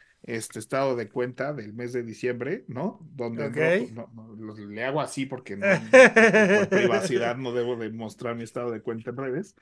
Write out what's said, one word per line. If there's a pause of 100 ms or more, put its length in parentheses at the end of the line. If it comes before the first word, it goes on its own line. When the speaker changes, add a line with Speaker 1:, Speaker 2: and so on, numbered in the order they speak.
(240)
Speaker 1:
este,
estado
de
cuenta
del
mes
de
diciembre,
¿no? (160)
Donde
Speaker 2:
Ok.
Speaker 1:
no,
no,
no,
lo,
le
hago
así
porque
no,
Speaker 2:
<laughs>
Speaker 1:
por
privacidad
no
debo
de
mostrar
mi
estado
de
cuenta
en
redes.